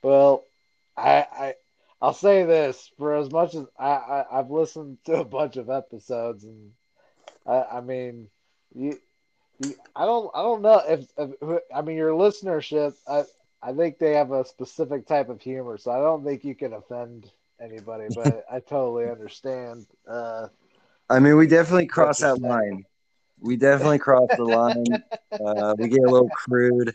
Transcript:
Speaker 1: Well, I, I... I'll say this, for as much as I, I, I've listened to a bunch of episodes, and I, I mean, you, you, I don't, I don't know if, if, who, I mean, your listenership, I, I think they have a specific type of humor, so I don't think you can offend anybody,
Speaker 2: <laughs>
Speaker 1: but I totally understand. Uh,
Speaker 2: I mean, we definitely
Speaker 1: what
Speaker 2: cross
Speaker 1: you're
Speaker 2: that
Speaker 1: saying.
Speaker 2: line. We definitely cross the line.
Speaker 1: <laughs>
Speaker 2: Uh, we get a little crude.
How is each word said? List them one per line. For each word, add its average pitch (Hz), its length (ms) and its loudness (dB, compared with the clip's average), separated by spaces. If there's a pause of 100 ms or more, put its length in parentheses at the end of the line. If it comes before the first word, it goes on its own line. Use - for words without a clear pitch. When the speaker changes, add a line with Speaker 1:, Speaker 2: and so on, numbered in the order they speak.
Speaker 1:
Well, 139 400 4 (540)
I, 143 340 2
I... 135 240 -10 (480)
I'll 139 100 0
say 190 300 4
this, 156 540 0
for 147 180 -4
as 143 160 -4
much 165 240 -2
as 151 80 -10 (160)
I, 131 120 -4
I, 135 340 -4 (140)
I've 131 120 -6
listened 156 540 -6
to 160 160 -2
a 135 40 -6
bunch 135 300 -6
of 120 140 -12
episodes, 117 760 -10
and 110 280 -20 (760)
I, 123 300 -4
I 123 40 -10
mean, 123 460 -12 (480)
you, 135 240 -10 (600)
you, 135 160 -8 (200)
I 151 100 -4
don't, 220 300 -2
I 156 60 -4
don't 220 200 -2
know 208 240 6
if, 147 200 -2 (120)
if, 143 120 -6 (100)
who, 165 220 -4 (120)
I 143 80 -6
mean, 160 140 -8
your 160 160 0
listenership, 160 840 -2 (120)
I, 147 160 -2 (380)
I 123 100 -10
think 156 280 -4
they 151 160 2
have 139 180 0
a 131 100 -2
specific 135 640 -8
type 139 220 -2
of 113 120 -12
humor, 127 360 -10
so 123 140 -8
I 127 80 -2
don't 151 260 0
think 143 180 -6
you 139 120 -10
can 123 180 -10
offend 117 580 -16 (300)
anybody, 110 480 -14
Speaker 2:
<laughs> 113 40 -8
Speaker 1:
but 117 380 -4
I 127 80 -8
totally 120 500 -6
understand. 120 760 -14 (200)
Uh, 113 420 -10 (640)
Speaker 2:
I 127 100 6
mean, 147 180 8
we 160 100 8
definitely 165 380 4
Speaker 1:
what - 60 -14
Speaker 2:
cross 151 280 2
Speaker 1:
you're 143 160 2
Speaker 2:
that 127 60 -6
Speaker 1:
saying. 123 100 -4
Speaker 2:
line. 101 340 -4 (540)
We 120 160 -2
definitely 139 440 4
cross 127 360 4
the 123 80 -2
line. 117 640 2
Speaker 1:
<laughs> - 60 -10 (200)
Speaker 2:
Uh, 107 460 -2
we 117 100 -2
get 131 140 4
a 123 80 6
little 127 180 6
crude. 123 640 0